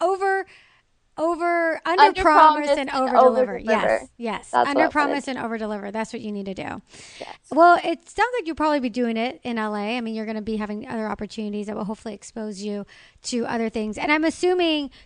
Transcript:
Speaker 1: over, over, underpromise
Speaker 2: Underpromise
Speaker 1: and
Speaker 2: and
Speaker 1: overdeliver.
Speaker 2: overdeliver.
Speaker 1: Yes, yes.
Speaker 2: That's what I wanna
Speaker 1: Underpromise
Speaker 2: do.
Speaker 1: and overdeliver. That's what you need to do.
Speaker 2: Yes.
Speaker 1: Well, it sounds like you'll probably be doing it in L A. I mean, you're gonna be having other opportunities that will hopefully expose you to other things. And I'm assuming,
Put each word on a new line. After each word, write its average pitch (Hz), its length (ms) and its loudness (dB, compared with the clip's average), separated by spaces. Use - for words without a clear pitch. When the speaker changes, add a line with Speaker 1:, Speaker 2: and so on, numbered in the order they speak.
Speaker 1:
over, 381 460 0
over, 339 720 0
underpromise 370 280 6
Speaker 2:
Underpromise 311 560 6
Speaker 1:
and 294 100 2
Speaker 2:
and 269 100 -4
Speaker 1:
overdeliver. 254 720 2
Speaker 2:
overdeliver. - 20 -16
Speaker 1:
Yes, 220 520 0
yes. 220 340 -8
Speaker 2:
That's 247 240 4
what - 20 2
I - 40 4
wanna - 100 4
Speaker 1:
Underpromise 285 360 0
Speaker 2:
do. 277 40 -6
Speaker 1:
and 254 80 -6
overdeliver. 214 540 -6
That's 220 200 -6
what 226 100 -10
you 208 100 -8
need 202 140 -8
to 196 80 -8
do. - 280 -10
Speaker 2:
Yes. - 160 -14
Speaker 1:
Well, 339 320 8
it - 240 -4
sounds 453 280 0
like 359 120 -4
you'll 311 80 -6
probably 302 240 2
be 247 80 -2
doing 233 280 -2
it 247 280 -4
in 240 140 -4
L 214 180 -4
A. 214 200 -4
I 254 40 -4
mean, 220 160 -6
you're 214 100 -6
gonna 214 160 -8
be 214 140 -4
having 214 320 -6
other 220 180 -6
opportunities 208 640 -8
that 214 80 -8
will 220 80 -6
hopefully 214 300 -10
expose 214 480 -12
you 208 220 -6
to 233 220 -4
other 226 220 -4
things. 214 280 -6
And - 140 -4
I'm 311 140 2
assuming, 330 680 0